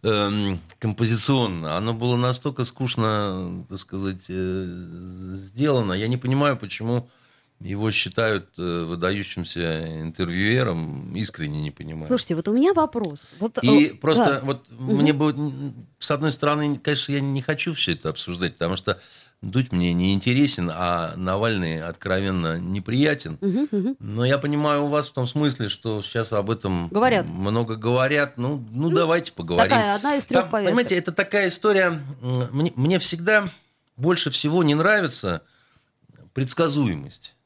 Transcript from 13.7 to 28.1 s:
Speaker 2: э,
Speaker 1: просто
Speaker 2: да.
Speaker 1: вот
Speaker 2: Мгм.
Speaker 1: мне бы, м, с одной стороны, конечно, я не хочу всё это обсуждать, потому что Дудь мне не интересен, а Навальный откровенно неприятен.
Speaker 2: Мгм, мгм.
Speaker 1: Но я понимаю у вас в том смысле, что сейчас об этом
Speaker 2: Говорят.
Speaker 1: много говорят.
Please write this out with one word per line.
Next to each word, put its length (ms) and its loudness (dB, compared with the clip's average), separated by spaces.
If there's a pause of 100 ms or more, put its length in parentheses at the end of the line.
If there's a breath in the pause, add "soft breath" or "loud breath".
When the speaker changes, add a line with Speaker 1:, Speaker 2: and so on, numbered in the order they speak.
Speaker 2:
э, 80 -6
Speaker 1:
просто 300 4
Speaker 2:
да. 180 2
Speaker 1:
вот 300 -4
Speaker 2:
Мгм. 240 0
Speaker 1:
мне 160 6
бы, 180 2
м, 560 -6 (140)
с 100 -6
одной 220 2
стороны, 500 0
конечно, 300 -2
я 80 0
не 220 0
хочу 320 -2
всё 180 0
это 160 -4
обсуждать, 460 -4
потому 220 -2
что 220 -2 (440 loud breath)
Дудь 300 -2
мне 220 2
не 180 2
интересен, 580 2
а 460 -2
Навальный 680 0
откровенно 760 -2
неприятен. 840 -2
Speaker 2:
Мгм, 300 0
мгм. 280 -2
Speaker 1:
Но 280 -4
я 100 4
понимаю 480 0
у 40 -2
вас 200 0
в 60 -18
том 120 -2
смысле, 440 0
что 320 -4
сейчас 320 -4
об 160 0
этом 380 -2
Speaker 2:
Говорят. 380 2
Speaker 1:
много 500 -2
говорят. 600 2